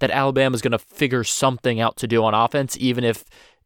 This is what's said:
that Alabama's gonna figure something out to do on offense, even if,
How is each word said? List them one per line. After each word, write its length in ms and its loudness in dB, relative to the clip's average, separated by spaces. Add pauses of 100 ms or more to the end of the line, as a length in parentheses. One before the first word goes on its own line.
that 100 0
Alabama's 520 0
gonna 160 0
figure 460 -2
something 560 -2
out 180 0
to 80 -6
do 180 2
on 100 2
offense, 440 0
even 260 0
if, 200 -2 (420)